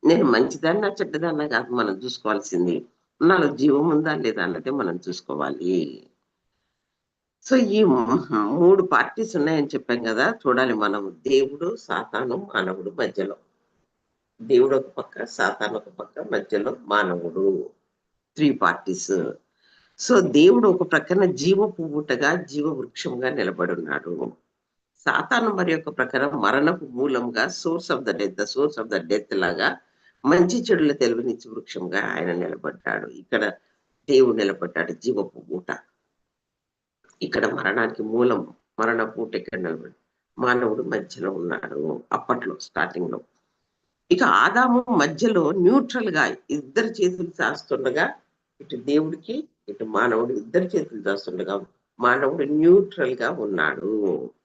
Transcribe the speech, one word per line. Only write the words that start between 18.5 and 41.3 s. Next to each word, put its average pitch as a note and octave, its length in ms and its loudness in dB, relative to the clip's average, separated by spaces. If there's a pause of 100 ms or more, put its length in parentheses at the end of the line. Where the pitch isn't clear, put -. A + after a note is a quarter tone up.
పార్టీస్. F#2 600 -2 (880)
So A3+ 200 4
దేవుడు F3+ 480 6
ఒక F3+ 240 2
ప్రక్కన F3+ 320 2
జీవపు F#3 580 0
ఊటగా, D3 520 -2
జీవ D3+ 380 -4
వృక్షంగా B2+ 580 -6
నిలబడి F#2 420 -2
ఉన్నాడు. D2+ 600 -6 (680)
సాతాను A3+ 520 0
మరి F3 320 -2
ఒక - 140 -10
ప్రకారం C3 440 -2
మరణపు D3 440 0
మూలంగా, B2 640 -2
source E3 520 -4
of B2 60 -8
the G#2 160 -2
death, F#2+ 160 -4
the G#2 100 -2 (120)
source C#3 260 0
of A2 100 -8
the F2+ 100 -2
death G#2 300 -2
లాగా F#2+ 420 -2 (480)
మంచి F3+ 380 4
చెడుల D#3 300 2
తెలివినిచ్చి A#2+ 580 -2
వృక్షంగా F#2+ 560 -6
ఆయన F2 260 -4
నిలబడ్డాడు. - 760 -6
ఇక్కడ G#2+ 400 -4 (600)
దేవుడు B2+ 260 6
నిలబడ్డాడు, F2 560 -2
జీవపు F#2+ 500 -4 (100)
ఊట. F2+ 240 -8 (1500)
ఇక్కడ - 240 -2
మరణానికి A2+ 560 -2
మూలం, A2 520 0 (260)
మరణపు A2+ 400 -2
ఊట A2+ 140 -8
ఇక్కడ - 240 -8
నిలబడి, E2 340 -6 (460)
మానవుడు A#2+ 440 0
మధ్యలో F#2+ 500 -6